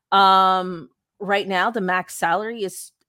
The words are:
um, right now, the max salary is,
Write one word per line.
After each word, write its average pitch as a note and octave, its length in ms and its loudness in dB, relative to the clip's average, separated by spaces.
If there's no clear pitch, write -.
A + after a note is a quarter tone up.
um, F#3 800 2
right G3+ 280 -2
now, F#3+ 220 0
the A3+ 120 -4
max F#3 340 -2
salary G#3 480 -2
is, - 300 -10